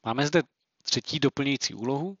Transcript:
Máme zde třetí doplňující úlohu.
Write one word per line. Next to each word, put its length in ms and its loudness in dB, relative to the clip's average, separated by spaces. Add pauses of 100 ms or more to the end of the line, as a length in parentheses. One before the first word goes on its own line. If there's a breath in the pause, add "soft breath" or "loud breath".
Máme 220 0
zde 160 4 (400)
třetí 380 -4
doplňující 540 0
úlohu. 460 -4